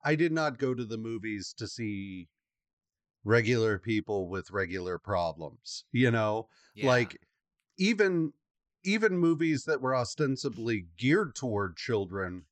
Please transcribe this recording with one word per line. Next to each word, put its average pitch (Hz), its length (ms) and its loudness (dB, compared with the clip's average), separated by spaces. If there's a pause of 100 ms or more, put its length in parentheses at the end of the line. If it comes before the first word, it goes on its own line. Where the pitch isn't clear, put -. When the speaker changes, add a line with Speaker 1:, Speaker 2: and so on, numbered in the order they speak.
Speaker 1:
I 151 120 2
did 165 160 2
not 156 280 0
go 131 140 0
to 127 120 -4
the 110 120 -6
movies 110 600 -6
to 107 100 -8
see 98 600 -8 (960)
regular 110 520 4
people 104 520 -2
with 92 220 -6
regular 90 460 -4
problems, 85 960 -6
you 123 180 4
know? 110 380 0 (260)
Speaker 2:
Yeah. 107 140 -2
Speaker 1:
Like, 123 320 2 (580)
even, 185 540 2 (540)
even 208 320 2
movies 165 480 2
that 143 160 0
were 131 140 0
ostensibly 117 920 -2 (100)
geared 151 380 2
toward 101 400 -2
children 95 760 -4